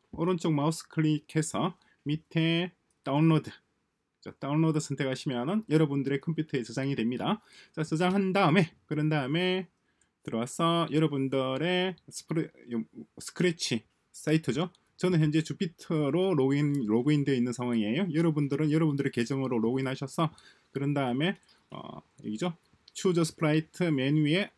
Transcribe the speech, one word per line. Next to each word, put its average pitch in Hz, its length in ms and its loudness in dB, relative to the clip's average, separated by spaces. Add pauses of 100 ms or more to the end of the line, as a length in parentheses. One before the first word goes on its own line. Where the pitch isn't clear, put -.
(100)
오른쪽 170 420 -2
마우스 151 360 0
클릭해서 156 880 -2 (260)
밑에 165 680 0 (320)
다운로드, 151 480 4 (680)
자, 101 200 -12
다운로드 156 400 2
선택하시면은 139 920 -4
여러분들의 143 500 2
컴퓨터에 156 440 -4
저장이 135 320 -4
됩니다. 123 440 -2 (320)
자, 156 120 -4
저장한 185 480 0
다음에, 185 420 4 (120)
그런 151 220 -2
다음에 170 600 -2 (560)
들어와서 165 680 -2
여러분들의 143 1040 0 (140)
스프레-, - 420 -6 (220)
요, 117 100 -2 (360)
스크래치 - 680 -2 (260)
사이트죠. 156 600 -2 (260)
저는 185 240 2
현재 156 220 2
주피터로 165 920 -2
로그인, 143 520 2
로그인되어 135 500 2
있는 123 160 2
상황이에요. 123 600 0
여러분들은 147 580 2
여러분들의 143 400 2
계정으로 123 480 0
로그인하셔서, 135 720 -2 (400)
그런 139 200 -2
다음에, 139 460 0 (320)
어, - 320 -14 (220)
여기죠. 165 320 -4 (380)
추즈 175 280 2
스프라이트 160 640 0
메뉴에 151 720 2